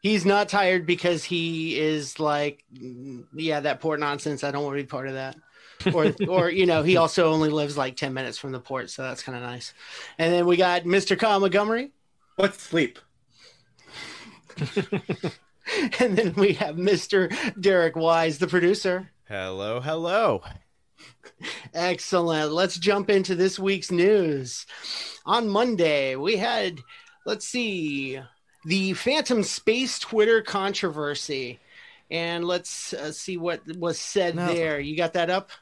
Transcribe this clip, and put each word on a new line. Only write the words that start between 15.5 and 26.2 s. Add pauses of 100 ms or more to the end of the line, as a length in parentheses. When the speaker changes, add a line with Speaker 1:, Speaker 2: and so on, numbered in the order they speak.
Speaker 1:
And
then
we
have
Mister (280)
Derek
Wise,
the
producer. (200)
Speaker 3:
Hello,
hello. (1300)
Speaker 1:
Excellent.
Let's
jump
into
this
week's
news. (600)
On
Monday,
we